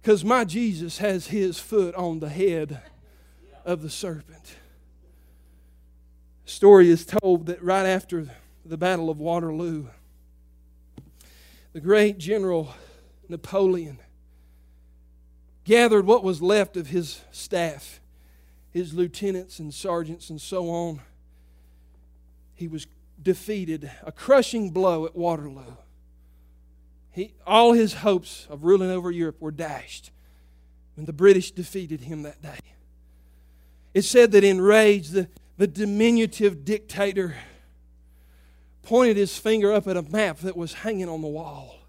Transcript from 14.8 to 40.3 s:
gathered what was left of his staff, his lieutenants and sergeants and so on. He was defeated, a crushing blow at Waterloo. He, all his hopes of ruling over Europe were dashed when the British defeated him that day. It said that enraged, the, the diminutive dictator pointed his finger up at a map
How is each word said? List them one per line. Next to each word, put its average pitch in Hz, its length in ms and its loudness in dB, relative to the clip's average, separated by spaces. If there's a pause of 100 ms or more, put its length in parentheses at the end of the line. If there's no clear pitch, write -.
gathered 220 420 4
what 220 160 4
was 180 180 -4
left 190 360 0
of 165 100 -8
his 165 340 -6 (120)
staff, - 680 -8 (680)
his 170 240 -8
lieutenants 185 640 -6
and 151 160 -14
sergeants 170 560 -8
and 151 100 -14
so 180 300 -8
on. 170 300 -8 (1500)
He 170 140 -10
was 156 180 -12 (340)
defeated, 160 680 -4 (140)
a 156 80 -16
crushing 233 580 2
blow 170 340 0
at 165 120 -10
Waterloo. 147 580 -6 (1400)
He, 190 240 -10 (120)
all 233 260 6
his 220 220 2
hopes - 540 -4
of 147 160 -16
ruling 185 260 4
over 180 200 -6
Europe 170 300 -6
were 156 100 -10
dashed 147 600 -14 (840)
when 151 120 -14
the 160 60 -12
British 185 380 4
defeated 160 520 -12
him 151 200 -12
that 147 180 -18
day. 147 180 -18 (1300)
It 196 100 2
said 233 300 4
that 202 120 8
enraged, 196 680 4
the, 190 160 -2 (280)
the 196 100 2
diminutive 208 960 0
dictator 196 720 -4 (1500)
pointed 233 340 2
his 202 200 -2
finger 214 360 0
up 202 160 0
at 185 80 -4
a 175 60 -4
map 175 380 -4